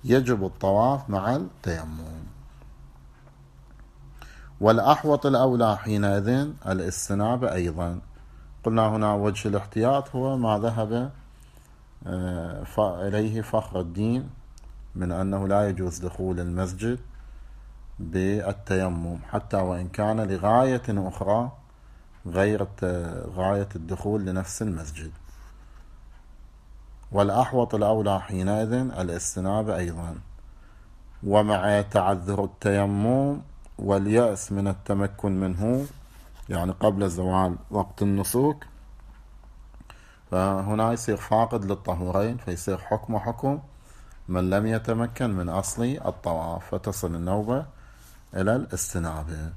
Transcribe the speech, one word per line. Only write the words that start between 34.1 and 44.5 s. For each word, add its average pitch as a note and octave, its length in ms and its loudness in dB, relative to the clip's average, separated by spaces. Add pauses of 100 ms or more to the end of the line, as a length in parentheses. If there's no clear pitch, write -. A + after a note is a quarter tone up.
من G2 160 0
التمكن G2 720 -2
منه، G#2+ 460 0 (640)
يعني F2+ 240 -2
قبل G2+ 380 2
زوال F#2 460 2 (140)
وقت G2+ 320 -2
النسك، A#2+ 640 2 (1600)
فهنا G2 600 2
يصير A2+ 240 0
فاقد A2+ 480 2
للطهورين، F#2+ 720 0
فيصير F#2+ 420 -4
حكم G#2+ 400 -2
حكم C3+ 400 -2 (680)
من F#2 220 0